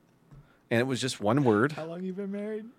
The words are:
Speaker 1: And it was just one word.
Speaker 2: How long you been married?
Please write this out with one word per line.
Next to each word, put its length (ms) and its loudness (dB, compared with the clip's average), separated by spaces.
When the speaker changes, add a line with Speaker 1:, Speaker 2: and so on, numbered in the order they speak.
Speaker 1:
And 80 4
it 80 2
was 120 -4
just 220 -6
one 220 4
word. 300 4
Speaker 2:
How 120 -10
long 180 -10
you 100 -6
been 180 -8
married? 340 -8